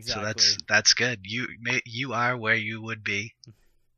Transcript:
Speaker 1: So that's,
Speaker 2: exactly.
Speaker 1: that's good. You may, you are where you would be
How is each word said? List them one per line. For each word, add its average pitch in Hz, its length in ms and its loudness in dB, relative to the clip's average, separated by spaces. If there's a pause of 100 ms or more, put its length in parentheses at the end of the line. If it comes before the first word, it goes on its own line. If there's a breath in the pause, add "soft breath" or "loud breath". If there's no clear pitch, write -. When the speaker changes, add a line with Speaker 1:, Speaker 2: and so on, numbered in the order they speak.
Speaker 1:
So 117 160 -4
that's, - 360 2
Speaker 2:
exactly. - 120 -10
Speaker 1:
that's 107 260 6
good. 117 280 0
You 110 240 -4 (140)
may, 120 260 -2
you 123 260 -6
are 123 240 2
where 113 200 2
you 110 260 -4
would 110 220 -8
be 101 300 -2 (640)